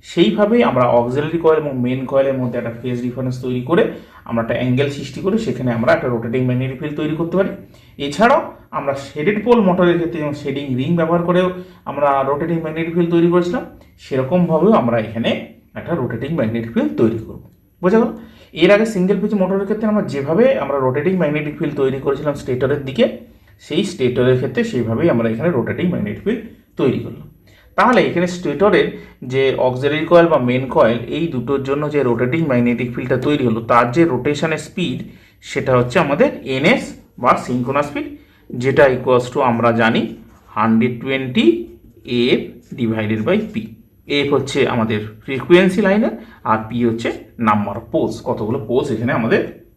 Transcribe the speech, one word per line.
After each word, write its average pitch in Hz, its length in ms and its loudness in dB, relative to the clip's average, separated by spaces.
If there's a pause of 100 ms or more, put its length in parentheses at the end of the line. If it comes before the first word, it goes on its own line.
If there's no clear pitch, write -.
(120)
সেইভাবেই 208 580 4
আমরা 127 140 2 (160)
অক্সিলারি 147 440 -2
কয়েল 156 180 6
এবং 143 100 -4 (120)
মেইন 127 160 -2 (100)
কয়েলের 135 300 2
মধ্যে 120 200 -4
একটা 113 200 -8
ফেজ 123 160 -6 (100)
ডিফারেন্স 127 280 -6 (100)
তৈরি 127 260 -4
করে 185 120 4 (460)
আমরা 117 160 -2
একটা 120 160 -2
অ্যাঙ্গেল 127 360 0
সৃষ্টি - 280 -10
করে 196 120 0 (100)
সেখানে 127 320 -4
আমরা 123 180 0
একটা 147 180 -4
রোটেটিং 117 340 -2
ম্যাগনেটিক 131 320 -2
ফিল্ড 151 200 -6
তৈরি 151 200 -2
করতে 170 180 -4
পারি। 196 120 0 (560)
এছাড়াও 226 340 2 (380)
আমরা 139 140 -4 (140)
শেডেড 185 380 -2
পোল 233 140 4 (100)
মোটরের 175 320 4
ক্ষেত্রে 170 220 -4
যেমন 143 200 -4
শেডিং 143 220 -6 (160)
রিং 151 100 -2 (100)
ব্যবহার 170 280 0
করেও 180 200 2 (420)
আমরা 143 180 0 (220)
রোটেটিং 160 340 -2
ম্যাগনেটিক 165 320 -6
ফিল্ড 170 200 2
তৈরি 170 180 4
করেছিলাম, 180 280 0 (420)
সেরকমভাবেও 160 760 2
আমরা 117 160 0 (100)
এখানে 113 240 -2 (480)
একটা 147 140 -6 (100)
রোটেটিং 120 360 -6
ম্যাগনেটিক 113 360 -2
ফিল্ড 294 260 0
তৈরি 113 260 2
করব। - 160 -16 (400)
বোঝা 190 200 4
গেল? 254 80 0 (520)
এর 175 120 6
আগে 220 200 4
সিঙ্গেল 185 260 2
পেজ 214 200 -2
মোটরের 196 280 0
ক্ষেত্রে 220 240 -2
আমরা 208 200 2
যেভাবে 147 320 2 (180)
আমরা 143 140 -2 (100)
রোটেটিং 147 260 0 (100)
ম্যাগনেটিক 147 360 -2
ফিল্ড 147 220 -4
তৈরি 135 240 0
করেছিলাম 143 380 -2
স্টেটরের 131 460 -2
দিকে, 135 160 2 (640)
সেই 160 160 0 (100)
স্টেটরের 127 480 2
ক্ষেত্রে - 300 -2
সেইভাবেই 120 440 0
আমরা 113 180 0
এখানে 139 160 -2 (100)
রোটেটিং 110 340 -2
ম্যাগনেটিক 107 320 -4
ফিল্ড 226 160 -2 (400)
তৈরি 131 240 2
করলাম। - 220 -14 (520)
তাহলে 220 300 6
এখানে 170 180 0 (100)
স্টেটরের 175 500 2 (460)
যে 135 100 2 (260)
অক্সিলারি 143 420 -2
কয়েল 170 220 8
বা 147 60 4 (100)
মেইন 127 160 0 (120)
কয়েল 120 220 4 (180)
এই 160 80 -2 (100)
দুটোর 131 340 -2
জন্য 143 140 -2 (120)
যে 143 60 2 (100)
রোটেটিং 123 300 0 (100)
ম্যাগনেটিক 120 440 0
ফিল্ডটা 127 320 -2
তৈরি 147 220 2
হলো 110 120 0 (100)
তার 123 240 6
যে 170 80 4 (100)
রোটেশনের 147 560 -2
স্পিড 135 300 -4 (520)
সেটা 131 280 -2
হচ্ছে 123 260 0
আমাদের 160 260 2 (260)
এনএস 175 280 2 (380)
বা 123 100 6 (140)
synchronous 135 420 0
স্পিড, 302 180 -8 (560)
যেটা 135 220 6 (120)
equals 123 360 2
to 147 60 -2 (120)
আমরা 117 200 2 (100)
জানি 117 220 4 (520)
হান্ড্রেড 113 480 2
টোয়েন্টি 135 440 0 (760)
এফ 131 180 2 (380)
divided 110 480 -2
by 190 120 2 (140)
P। - 20 -18 (640)
এফ 143 180 0
হচ্ছে 127 220 -2 (160)
আমাদের 110 260 0 (240)
ফ্রিকোয়েন্সি 180 600 2
লাইনের 208 280 2 (360)
আর 220 80 2 (100)
পি 120 100 -6 (100)
হচ্ছে 113 200 -2 (400)
নাম্বার 104 320 0
অফ - 120 -16
পোলস, - 220 -2 (140)
কতগুলো 113 300 -4 (100)
পোলস 123 260 0
এখানে 120 240 -2
আমাদের 135 220 2 (360)